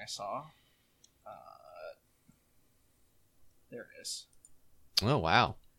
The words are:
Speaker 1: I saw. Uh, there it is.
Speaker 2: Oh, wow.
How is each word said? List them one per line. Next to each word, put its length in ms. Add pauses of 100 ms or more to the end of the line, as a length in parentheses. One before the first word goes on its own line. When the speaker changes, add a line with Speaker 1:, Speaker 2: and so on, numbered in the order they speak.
Speaker 1:
I 40
saw. 420 (800)
Uh, 720 (1800)
there 160 (100)
it 40
is. 240 (760)
Speaker 2:
Oh, 160
wow. 380 (240)